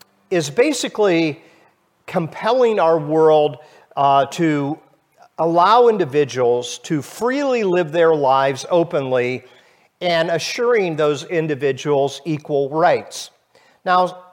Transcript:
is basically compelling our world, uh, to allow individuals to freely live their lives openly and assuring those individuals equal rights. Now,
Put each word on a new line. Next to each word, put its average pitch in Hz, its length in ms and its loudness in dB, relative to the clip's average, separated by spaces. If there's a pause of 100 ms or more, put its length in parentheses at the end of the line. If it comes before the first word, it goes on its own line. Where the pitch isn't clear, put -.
(300)
is 165 180 -2
basically 190 920 -2 (640)
compelling 220 760 -2
our 165 180 2
world, 151 600 2 (380)
uh, 139 280 4
to 151 540 -2 (600)
allow 175 500 4
individuals 131 920 0
to 151 240 -6
freely 254 640 -2
live 180 280 0
their 165 220 4
lives 135 560 0
openly 131 720 0 (560)
and 170 300 0
assuring 196 640 -2
those 147 280 0
individuals 143 1000 -2
equal 143 460 -4
rights. 151 580 -2 (560)
Now, 180 480 0